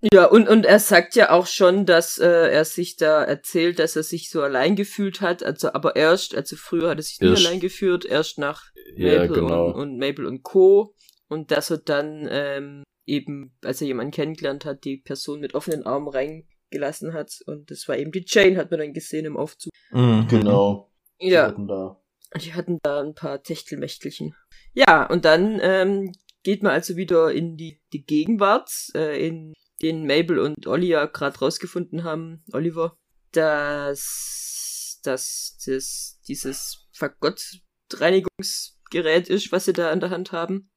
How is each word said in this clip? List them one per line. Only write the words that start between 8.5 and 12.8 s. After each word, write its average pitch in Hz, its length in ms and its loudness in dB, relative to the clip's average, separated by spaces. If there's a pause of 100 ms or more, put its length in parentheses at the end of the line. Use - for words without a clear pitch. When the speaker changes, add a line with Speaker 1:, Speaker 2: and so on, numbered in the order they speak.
Speaker 2:
Ja, 87 280 4
Speaker 1:
Mabel 85 180 0
Speaker 2:
genau. 85 300 0
Speaker 1:
und, - 40 -6
und 139 240 -8
Mabel 139 280 -4
und 131 160 -10
Co. 196 520 4 (340)
Und 151 220 -8
dass 147 200 -2
er 160 80 -2
dann, 151 520 -6
ähm, 143 520 -8 (240)